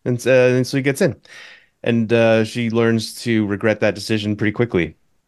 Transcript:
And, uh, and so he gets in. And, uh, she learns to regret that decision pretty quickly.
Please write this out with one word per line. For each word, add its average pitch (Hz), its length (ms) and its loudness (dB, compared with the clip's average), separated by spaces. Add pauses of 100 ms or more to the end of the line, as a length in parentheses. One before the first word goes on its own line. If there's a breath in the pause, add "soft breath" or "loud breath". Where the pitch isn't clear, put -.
And, 123 220 -4
uh, 120 40 4 (260)
and 127 100 0
so - 100 -4
he 135 60 0
gets 135 180 -2
in. 156 200 0 (640 loud breath)
And, 117 300 0
uh, 113 320 4
she 117 260 -6
learns 113 440 0 (100)
to 110 220 0
regret 104 340 -2
that 107 140 0
decision 104 420 -4
pretty 107 160 -2
quickly. 95 440 -2 (320)